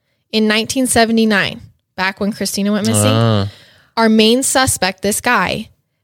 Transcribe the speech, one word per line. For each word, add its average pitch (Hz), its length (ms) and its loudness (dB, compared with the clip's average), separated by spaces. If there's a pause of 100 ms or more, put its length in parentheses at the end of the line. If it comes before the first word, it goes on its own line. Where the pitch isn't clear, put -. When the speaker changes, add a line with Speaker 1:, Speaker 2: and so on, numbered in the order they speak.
(300)
Speaker 1:
In 220 160 0
nineteen 220 400 0
seventy-nine, 220 760 0 (340)
back 190 240 -4
when 202 120 -4
Christina 202 380 -4
went 208 160 -2
missing, 107 240 0
Speaker 2:
Ah. 110 380 0 (480)
Speaker 1:
our 226 140 2
main 220 320 4
suspect, 262 580 -2
this 208 220 -4
guy, 220 480 -2 (340)